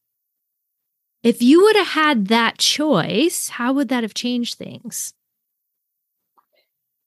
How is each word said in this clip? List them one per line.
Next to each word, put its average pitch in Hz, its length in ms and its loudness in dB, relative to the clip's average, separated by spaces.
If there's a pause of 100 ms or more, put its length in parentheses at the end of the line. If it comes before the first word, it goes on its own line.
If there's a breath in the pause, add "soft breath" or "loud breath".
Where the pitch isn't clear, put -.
(1200)
If 233 180 0
you 285 220 6
would 427 140 6
have 370 120 2
had 302 380 0
that 226 320 0
choice, 277 880 0
how 247 240 -4
would 269 160 0
that 247 140 -2
have 214 100 -8
changed 247 460 -6
things? - 560 -14 (1900)